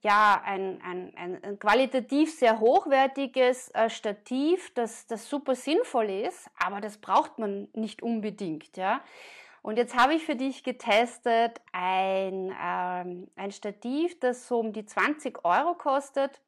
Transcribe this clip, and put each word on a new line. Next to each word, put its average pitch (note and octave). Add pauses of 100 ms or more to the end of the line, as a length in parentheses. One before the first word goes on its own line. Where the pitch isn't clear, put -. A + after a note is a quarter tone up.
ja, G#3
ein, F#3+
ein, F3+
ein, F3+
ein G3+
qualitativ C4
sehr A3+
hochwertiges, C4
äh, A3+
Stativ, C4
das, A3+
das A3
super C#4+
sinnvoll C4+
ist, A3+ (100)
aber G3
das G#3
braucht B3
man G3+
nicht A3
unbedingt, G#3
ja. G3+ (600)
Und A3
jetzt A#3+
habe C4
ich D#4+
für D#4
dich C4
getestet A#3 (140)
ein, F#3+
ähm, F3+
ein G3
Stativ, B3+
das B3
so A#3+
um A3
die G#3
zwanzig B3
Euro B3+
kostet C#4